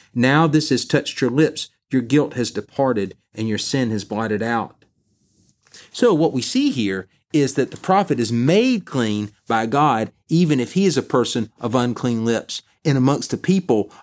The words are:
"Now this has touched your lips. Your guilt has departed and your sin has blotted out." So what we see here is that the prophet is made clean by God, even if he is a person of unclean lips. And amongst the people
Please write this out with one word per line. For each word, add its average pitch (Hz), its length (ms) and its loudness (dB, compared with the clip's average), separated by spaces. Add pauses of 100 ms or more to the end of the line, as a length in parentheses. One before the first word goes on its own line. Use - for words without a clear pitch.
(140)
"Now 135 320 4
this 156 240 0
has 123 160 0
touched - 340 -2
your 127 100 0
lips. 143 380 0 (240)
Your 131 80 0
guilt 135 320 0
has 120 180 -4
departed 107 640 -4 (200)
and 110 120 -6
your 107 120 -2
sin 127 320 -2
has 104 120 -2
blotted 107 400 -4
out." 113 440 -4 (1040)
So 233 220 4
what 151 180 2
we 131 80 -2
see 269 300 0
here 98 360 -4 (280)
is 139 200 2
that 135 160 0
the - 60 -16
prophet 185 420 0
is 113 140 -2
made 185 540 2
clean 104 440 -2 (160)
by 113 200 0
God, 117 440 0 (200)
even 160 280 2
if 117 140 -4
he 196 140 2
is 143 100 2
a 123 60 2
person 117 480 -2 (100)
of 120 140 -2
unclean 120 500 0
lips. - 380 -2 (200)
And 143 140 2
amongst 135 340 2
the 117 60 -2
people 156 560 0 (100)